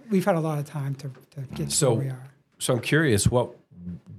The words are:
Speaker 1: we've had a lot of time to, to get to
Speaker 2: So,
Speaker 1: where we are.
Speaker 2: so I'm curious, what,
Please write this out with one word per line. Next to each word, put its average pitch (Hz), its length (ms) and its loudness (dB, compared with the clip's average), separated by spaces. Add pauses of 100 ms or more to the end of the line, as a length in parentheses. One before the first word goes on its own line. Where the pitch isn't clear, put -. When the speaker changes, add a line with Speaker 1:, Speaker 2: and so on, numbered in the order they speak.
Speaker 1:
we've 196 160 2
had 175 100 4
a 160 40 0
lot 156 180 -2
of 143 80 -4
time 139 300 -6
to, 139 140 -10 (220)
to 139 100 -12 (120)
get 151 160 -6
to - 60 -2
Speaker 2:
So, 127 180 4
Speaker 1:
where 113 120 0
we 135 40 -4
are. - 180 -12 (320)
Speaker 2:
so - 140 0
I'm 120 80 2
curious, 143 460 4
what, 120 280 2 (640)